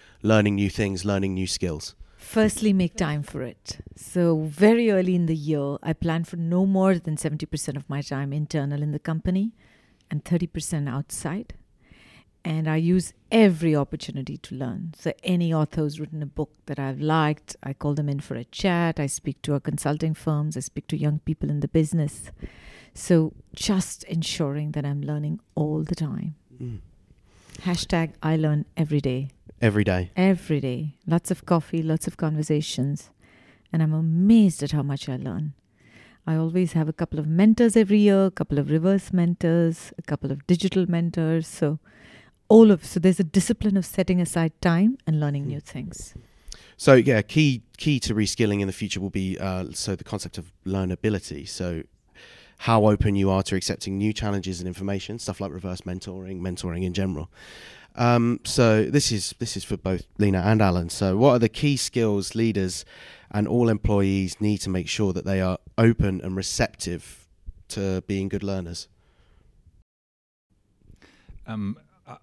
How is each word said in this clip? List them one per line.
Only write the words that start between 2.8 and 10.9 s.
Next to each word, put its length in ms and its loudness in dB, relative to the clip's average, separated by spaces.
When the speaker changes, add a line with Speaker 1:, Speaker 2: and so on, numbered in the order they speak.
Speaker 2:
time 300 -4
for 180 -10
it. 360 -12
So 460 0
very 500 4
early 240 2
in 100 2
the 80 0
year, 480 -2
I 120 -4
plan 280 -2
for 140 -10
no 280 0
more 320 4
than 200 -4
seventy 300 -6
percent 300 -8
of 140 -10
my 120 -4
time 300 -6
internal 520 -4
in 80 -4
the 80 -6
company 500 -2
and 120 -6
thirty 220 0
percent 420 -6
outside. 640 -8